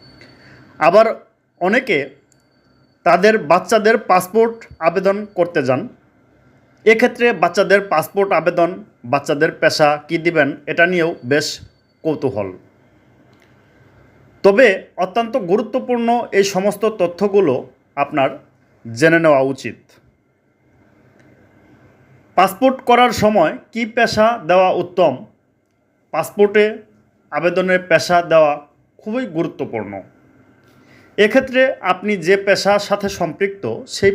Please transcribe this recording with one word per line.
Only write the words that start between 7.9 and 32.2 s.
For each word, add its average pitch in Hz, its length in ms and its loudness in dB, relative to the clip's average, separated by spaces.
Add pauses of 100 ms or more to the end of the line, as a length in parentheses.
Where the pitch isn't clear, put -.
আবেদন, 170 380 0 (340)
বাচ্চাদের 143 540 -2
পেশা 151 300 2 (160)
কি 170 140 -6
দিবেন, 156 300 0 (180)
এটা 156 200 0
নিয়েও 170 240 0 (140)
বেশ 143 220 0 (580)
কৌতূহল। 135 440 -4 (2000)
তবে 202 220 6 (320)
অত্যন্ত 214 360 -4 (140)
গুরুত্বপূর্ণ 233 600 -2 (240)
এই 196 220 2
সমস্ত 196 280 -2 (160)
তথ্যগুলো 190 560 0 (420)
আপনার 143 340 -2 (540)
জেনে 156 360 2
নেওয়া 151 300 4
উচিত। 131 280 -10 (2500)
পাসপোর্ট 196 480 0
করার 240 300 4
সময় 202 380 2 (180)
কি 226 120 -6 (120)
পেশা 220 320 2 (200)
দেওয়া 185 280 4
উত্তম, 165 380 -2 (1000)
পাসপোর্টে 202 520 0 (680)
আবেদনের 180 560 0
পেশা 170 340 2
দেওয়া 156 300 4 (460)
খুবই 240 260 -8 (120)
গুরুত্বপূর্ণ। 113 560 -8 (1300)
এক্ষেত্রে 254 440 2 (300)
আপনি 185 200 -4 (100)